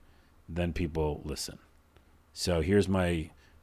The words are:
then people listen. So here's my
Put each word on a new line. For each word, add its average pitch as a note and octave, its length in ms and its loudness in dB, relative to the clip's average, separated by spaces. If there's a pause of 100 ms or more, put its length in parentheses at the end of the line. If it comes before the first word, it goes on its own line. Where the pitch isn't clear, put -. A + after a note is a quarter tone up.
(480)
then E2+ 260 -2
people D#2 500 -2
listen. - 340 -8 (760)
So E2+ 280 0
here's F#2 260 4
my F2 420 0 (320)